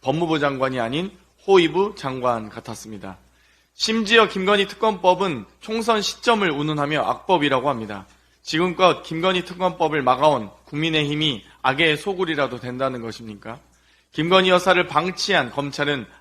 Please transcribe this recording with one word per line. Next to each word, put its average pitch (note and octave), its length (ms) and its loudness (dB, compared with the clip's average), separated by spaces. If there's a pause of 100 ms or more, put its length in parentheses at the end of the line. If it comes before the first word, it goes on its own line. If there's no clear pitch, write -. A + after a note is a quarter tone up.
법무부 D#3+ 380 0
장관이 C3 400 0
아닌 D3 320 -4 (340)
호위부 F#3+ 520 4
장관 B2 520 -2
같았습니다. G#2 680 -14 (560)
심지어 A3 540 2
김건희 G3 400 0
특검법은 F3+ 800 0 (160)
총선 A3 400 -2
시점을 G#3 480 0
운운하며 D3 540 -2
악법이라고 C3+ 640 2
합니다. G#2+ 380 -6 (340)
지금껏 E3+ 640 2
김건희 F3 400 -2
특검법을 E3+ 580 -2
막아온 B2+ 480 2 (160)
국민의힘이 D3+ 800 -2 (180)
악의 D3 360 2
소굴이라도 D3+ 640 -4
된다는 B2+ 420 -6
것입니까? A2+ 580 -12 (540)
김건희 F#3 360 2
여사를 F3+ 380 4
방치한 E3 640 -2
검찰은 C#3+ 560 -4 (140)